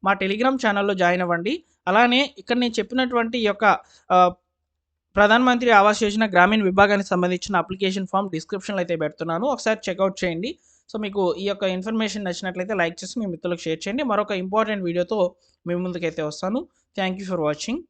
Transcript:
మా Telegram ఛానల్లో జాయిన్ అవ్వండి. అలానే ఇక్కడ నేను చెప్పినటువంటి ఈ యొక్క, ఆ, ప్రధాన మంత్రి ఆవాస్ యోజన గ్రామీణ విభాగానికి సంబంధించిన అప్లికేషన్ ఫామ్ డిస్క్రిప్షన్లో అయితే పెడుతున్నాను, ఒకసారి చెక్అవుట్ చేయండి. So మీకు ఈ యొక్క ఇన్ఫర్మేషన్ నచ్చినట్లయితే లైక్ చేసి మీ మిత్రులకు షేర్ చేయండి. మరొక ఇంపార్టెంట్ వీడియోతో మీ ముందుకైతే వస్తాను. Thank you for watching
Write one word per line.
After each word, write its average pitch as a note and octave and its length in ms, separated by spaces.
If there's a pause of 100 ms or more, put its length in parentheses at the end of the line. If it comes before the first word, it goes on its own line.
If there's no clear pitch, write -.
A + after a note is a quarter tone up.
మా F#3+ 100
Telegram G3+ 440
ఛానల్లో G3+ 380
జాయిన్ F3+ 280
అవ్వండి. F3 280 (340)
అలానే A#3+ 360 (160)
ఇక్కడ A#3+ 200
నేను B3 160
చెప్పినటువంటి A#3+ 640
ఈ A3+ 100
యొక్క, G3+ 180 (440)
ఆ, F#3 80 (1000)
ప్రధాన G#3 280
మంత్రి B3 280
ఆవాస్ G#3 300
యోజన G#3+ 240
గ్రామీణ G3 380
విభాగానికి G3 460
సంబంధించిన F3+ 480
అప్లికేషన్ F#3+ 500
ఫామ్ G3 220
డిస్క్రిప్షన్లో F#3+ 540
అయితే E3+ 140
పెడుతున్నాను, E3 500
ఒకసారి A3 360
చెక్అవుట్ F#3+ 360
చేయండి. F3+ 320 (380)
So - 100
మీకు G3+ 220 (160)
ఈ F#3 80
యొక్క G3+ 240
ఇన్ఫర్మేషన్ G#3 560
నచ్చినట్లయితే F#3 500
లైక్ E3+ 220
చేసి - 200
మీ A3 100
మిత్రులకు F3 360
షేర్ D#3+ 160
చేయండి. A3+ 240
మరొక G#3 340
ఇంపార్టెంట్ G3+ 460
వీడియోతో F3 360 (460)
మీ F3 100
ముందుకైతే E3+ 480
వస్తాను. F#3 380 (340)
Thank F#3 200
you F#3+ 120
for F3+ 120
watching D3+ 400 (100)